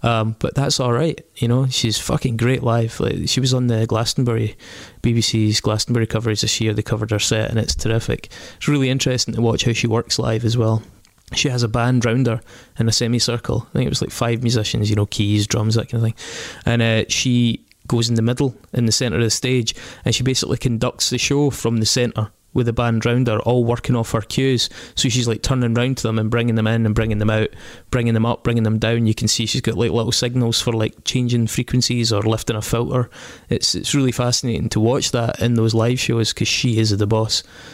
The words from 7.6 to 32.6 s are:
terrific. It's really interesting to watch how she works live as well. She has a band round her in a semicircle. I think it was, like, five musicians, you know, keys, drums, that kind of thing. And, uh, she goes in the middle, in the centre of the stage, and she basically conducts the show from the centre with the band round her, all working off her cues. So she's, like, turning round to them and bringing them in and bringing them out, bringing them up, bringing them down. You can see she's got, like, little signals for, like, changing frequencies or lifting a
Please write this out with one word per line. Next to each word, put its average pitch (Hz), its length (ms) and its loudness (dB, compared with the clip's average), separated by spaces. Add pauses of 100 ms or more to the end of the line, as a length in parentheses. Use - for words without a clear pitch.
terrific. 113 540 -2 (280)
It's - 100 -4
really 139 220 2
interesting 127 460 0
to 110 60 0
watch 117 240 2
how 120 80 2
she - 140 -2
works 113 300 0
live 117 260 -2
as 113 140 2
well. 110 240 2 (540)
She - 140 0
has 123 140 -2
a 117 40 0
band 120 380 2
round 120 220 2
her 113 140 -2 (380)
in 117 100 2
a - 20 2
semicircle. 117 760 -2
I - 40 -20
think 127 120 0
it 139 40 -2
was, - 120 -2
like, - 100 -4
five 117 300 -2
musicians, 113 480 0
you 110 60 2
know, 104 120 2
keys, 104 400 0
drums, 110 280 0
that - 140 -2
kind 113 140 -2
of 110 60 2
thing. 104 60 -6 (500)
And, 117 160 2
uh, 113 260 2
she 120 540 2 (260)
goes 117 220 0
in 117 60 2
the 113 80 2
middle, 123 320 0 (180)
in 123 140 2
the 110 40 2
centre 117 260 0
of 117 60 2
the 110 60 2
stage, 127 460 0 (300)
and 117 100 2
she - 80 -2
basically 127 340 0
conducts 120 540 -2
the 127 80 -2
show 143 320 2
from 117 260 -2
the 110 80 2
centre 123 460 -2 (220)
with 123 140 2
the 120 40 0
band 113 340 0
round 123 220 2
her, 110 120 2
all 123 260 2
working 120 320 0
off 113 160 -2
her 110 80 0
cues. 131 480 0 (260)
So - 140 0
she's, 120 180 0
like, 113 140 -2
turning 123 320 2
round 123 240 0
to - 60 -10
them 110 140 0
and 110 140 0
bringing 117 240 0
them 110 120 2
in 113 180 2
and 107 100 2
bringing 110 220 0
them 107 120 2
out, 107 200 2 (420)
bringing 117 220 2
them 113 120 4
up, 117 200 -2
bringing 117 180 2
them 110 160 2
down. 113 280 2
You 107 60 4
can 113 140 0
see - 180 0
she's 131 140 -2
got, - 180 -2
like, 104 140 2
little 117 220 0
signals 120 480 0
for, 120 100 0
like, 110 320 -2
changing 120 440 0
frequencies 120 680 0
or 101 100 0
lifting 110 320 0
a 107 60 -4